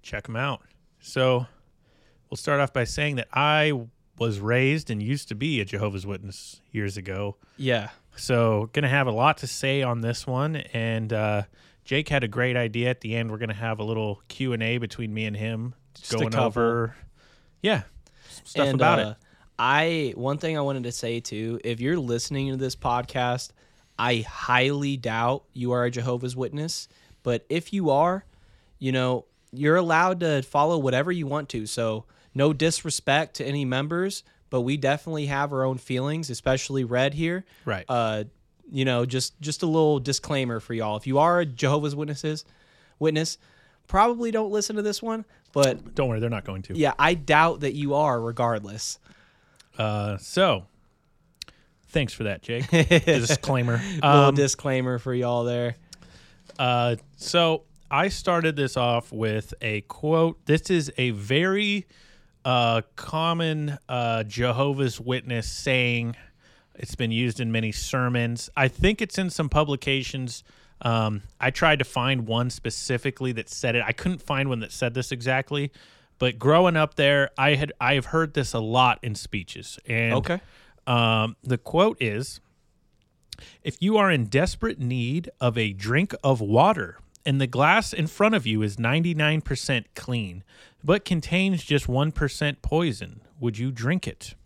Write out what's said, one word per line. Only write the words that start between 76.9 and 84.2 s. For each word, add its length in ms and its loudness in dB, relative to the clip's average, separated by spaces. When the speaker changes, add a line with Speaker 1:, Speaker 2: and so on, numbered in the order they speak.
Speaker 1:
there, 420 4
I 160 4
had, 260 -2
I 140 2
have 120 0
heard 280 -2
this 180 -2
a 60 -2
lot 460 4
in 100 -4
speeches. 720 -10
And, 280 0
Speaker 2:
Okay. 260 0
Speaker 1:
um, 560 2
the 120 0
quote 460 2
is, 380 -6
"If 180 -8
you 160 2
are 140 6
in 140 2